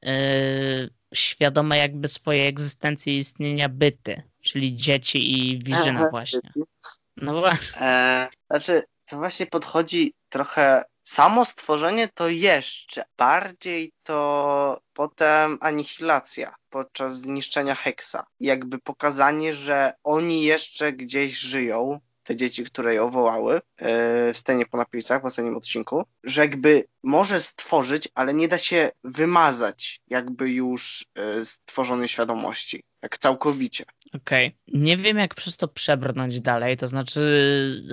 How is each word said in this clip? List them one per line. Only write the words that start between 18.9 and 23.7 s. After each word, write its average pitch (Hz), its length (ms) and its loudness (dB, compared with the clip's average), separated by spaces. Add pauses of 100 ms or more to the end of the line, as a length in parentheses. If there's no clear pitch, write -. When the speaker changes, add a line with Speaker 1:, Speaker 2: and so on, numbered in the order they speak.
Speaker 2:
że 139 380 0 (120)
oni 160 380 0
jeszcze 151 500 0
gdzieś 131 460 -4
żyją, 127 600 -2 (220)
te 117 140 -6
dzieci, 120 280 -4
które 117 300 -2
ją 117 160 2
wołały, 117 440 2
e, 170 60 0 (720)